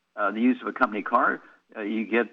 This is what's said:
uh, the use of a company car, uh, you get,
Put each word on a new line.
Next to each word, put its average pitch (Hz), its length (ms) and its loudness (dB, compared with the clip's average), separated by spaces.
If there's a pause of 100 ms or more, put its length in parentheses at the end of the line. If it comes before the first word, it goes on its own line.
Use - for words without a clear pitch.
(160)
uh, 101 160 0
the 110 80 -2
use 123 200 4
of 110 60 -8
a 104 60 -4
company 107 280 0
car, 123 400 0 (360)
uh, 113 40 -10
you 107 240 -2
get, 110 280 2